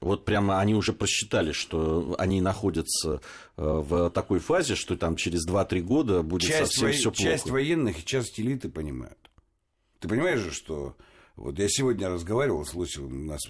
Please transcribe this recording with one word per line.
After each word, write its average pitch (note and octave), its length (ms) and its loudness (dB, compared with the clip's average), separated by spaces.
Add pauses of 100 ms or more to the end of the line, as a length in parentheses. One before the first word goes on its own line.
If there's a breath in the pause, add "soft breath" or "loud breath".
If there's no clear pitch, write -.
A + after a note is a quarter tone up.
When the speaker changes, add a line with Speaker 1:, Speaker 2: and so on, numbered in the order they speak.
Speaker 1:
Вот F#2+ 240 0
прямо G2+ 340 4
они G#2 160 6
уже G#2 180 2
просчитали, G2 600 0
что D#2+ 680 0
они F#2+ 220 2
находятся, F2+ 800 0 (360 loud breath)
э, - 60 -6
в D#2 480 2
такой G2 300 0
фазе, D3+ 340 0
что F2+ 220 -4
там E2 180 0
через E2+ 300 -2
два-три F#2 380 0
года G2+ 420 2
будет E2+ 240 0
Speaker 2:
Часть D#3 240 2
Speaker 1:
совсем - 160 2
Speaker 2:
во-, C#3+ 40 2
Speaker 1:
все B2 200 2
плохо. - 100 -2
Speaker 2:
часть - 260 0
военных C3+ 520 0
и - 40 -14
часть B2 360 -4
элиты B2+ 280 -2
понимают. C2+ 500 -8 (840)
Ты - 80 -6
понимаешь C#3 320 2
же, F2 100 -4
что C#2+ 460 -8 (400 soft breath)
вот C#2+ 240 -6
я G2+ 80 2
сегодня G#2+ 400 2
разговаривал F2+ 580 0
с - 80 -8
Лосевым C#2+ 480 -6
у - 40 -6
нас D2+ 240 -6